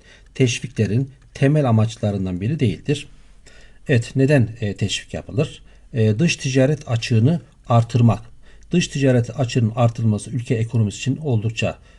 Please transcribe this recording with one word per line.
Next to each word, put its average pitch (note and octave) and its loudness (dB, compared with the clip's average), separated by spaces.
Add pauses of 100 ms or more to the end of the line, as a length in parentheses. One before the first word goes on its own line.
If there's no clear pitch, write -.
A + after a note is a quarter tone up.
(340)
teşviklerin A#2+ -2 (220)
temel C#3 2
amaçlarından G2+ 0
biri D3 -4
değildir? C#3 -2 (800)
Evet, A#2 0
neden, C3+ 4 (120)
e, G2+ -4
teşvik - -6
yapılır? - -6 (300)
E, G#2+ 2
dış E3+ 2
ticaret C3 0
açığını A#2 2 (260)
artırmak. A#2 4 (500)
Dış F3 2
ticaret B2+ 0
açığının A#2 0
artırılması A#2 0
ülke B2 -4
ekonomisi A2+ -2
için - -4
oldukça, A2 -4 (220)